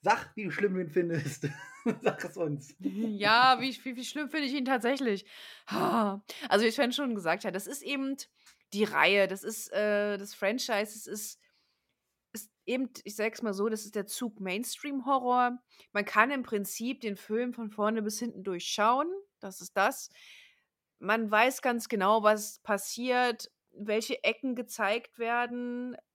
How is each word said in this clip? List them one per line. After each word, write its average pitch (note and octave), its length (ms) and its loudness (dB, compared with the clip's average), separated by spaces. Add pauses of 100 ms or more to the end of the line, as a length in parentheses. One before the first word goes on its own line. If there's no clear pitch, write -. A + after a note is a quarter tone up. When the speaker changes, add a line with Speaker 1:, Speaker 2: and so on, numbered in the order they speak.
Speaker 1:
Sag, G#3+ 340 2
wie G3+ 160 -4
schlimm F#3+ 220 2
du F#3 80 0
ihn D#3+ 80 -6
findest. D#3+ 580 0 (360)
<laughs> - 180 0
Sag - 220 0
es F3 120 -8
uns. D3+ 440 -4
Speaker 2:
<laughs> F#3 60 -6 (300)
Ja, A#3 440 6
wie, B3+ 240 -4
wie, B3 120 -6
wie B3+ 80 -8
schlimm D4 240 -6
finde D4 200 -2
ich B3+ 60 -2
ihn C#4+ 100 0
tatsächlich? A#3+ 600 0 (440)
Ha. G3+ 540 0 (260)
Also, G#3 160 6
wie A3+ 60 6
Sven B3 220 0
schon B3+ 220 -2
gesagt G3+ 300 0
hat, G3 100 -4
das G3 120 -4
ist C4 160 -10
eben C4+ 340 -4 (560)
die G#3 120 2
Reihe, F#3 440 4
das F#3+ 160 -6
ist, - 280 -8
äh, G#3 460 0
das G3+ 160 -12
Franchise, G#3+ 480 0 (140)
es - 100 -14
ist, - 340 -10 (920)
ist - 180 -14 (160)
eben, B3+ 240 0 (140)
ich G#3 120 -10
sag's G#3+ 260 -2
mal G#3+ 120 -2
so, G3+ 140 0
das G#3+ 160 -2
ist G#3 120 -16
der G3+ 100 -2
Zug A3 340 -6
Mainstream-Horror. B3 1160 0 (340)
Man G#3 120 0
kann A3 280 6
im C4 120 0
Prinzip A3+ 580 -4
den G#3 140 -4
Film A#3+ 380 -2
von A3+ 160 -6
vorne G#3+ 320 0
bis G#3 180 -4
hinten A3+ 240 -8
durchschauen. G#3+ 640 2 (320)
Das G3 200 -12
ist - 160 -8
das. G#3 340 0 (880)
Man G#3+ 320 0
weiß A#3 320 4
ganz A#3+ 260 0
genau, G#3+ 340 4
was G#3+ 380 4
passiert, A#3+ 920 0 (220)
welche G#3+ 520 -2
Ecken A#3+ 300 0
gezeigt A3+ 640 -4
werden. A#3+ 760 -2 (180)